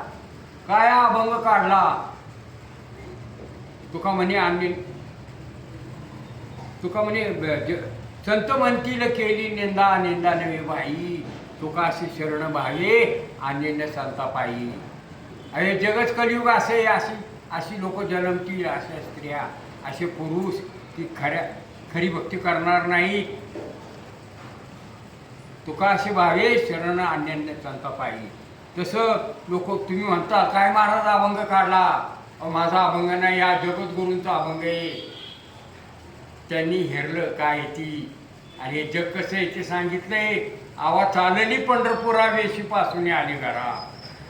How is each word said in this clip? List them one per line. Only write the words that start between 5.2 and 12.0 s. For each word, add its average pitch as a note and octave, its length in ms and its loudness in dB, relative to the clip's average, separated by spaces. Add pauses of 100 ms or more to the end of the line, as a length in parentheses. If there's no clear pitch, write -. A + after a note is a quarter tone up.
तुका F#3 200 0
म्हणे, G#3+ 220 0
ब-, E3+ 200 -2
ज-, - 840 -4
संत G#3+ 260 2
म्हणतील A#3+ 500 2
केली A3 520 0
निंदा, G3 420 4
निंदा F3 380 2
नव्हे E3 260 -2
बाई, D#3 640 -4 (380)
तुका D#3 220 -2
अशी E3+ 240 0 (120)